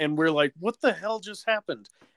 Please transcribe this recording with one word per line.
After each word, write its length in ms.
and 180
we're 140
like, 260
"What 220
the 120
hell 280
just 260
happened?" 420